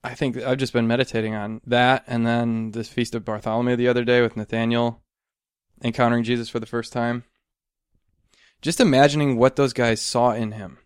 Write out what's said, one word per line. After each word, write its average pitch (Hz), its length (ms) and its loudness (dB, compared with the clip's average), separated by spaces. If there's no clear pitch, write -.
I 127 120 -10
think 123 220 -4
I've 127 200 -2
just 135 160 -4
been 117 140 2
meditating 113 480 -2
on 107 300 -8
that. 123 420 2
And 117 180 -2
then 117 460 -2
the 110 120 -8
Feast 120 320 -4
of 110 100 -6
Bartholomew 113 500 -2
the 120 120 2
other 123 160 2
day 123 180 4
with 113 160 0
Nathaniel 113 680 -2
encountering 120 400 0
Jesus 117 260 -4
for 120 100 -6
the 110 60 -8
first 117 260 -8
time. 120 320 -4
Just 160 200 -4
imagining 143 560 4
what 131 180 4
those 139 160 2
guys 117 300 0
saw 120 320 2
in 110 180 -4
him 101 340 -16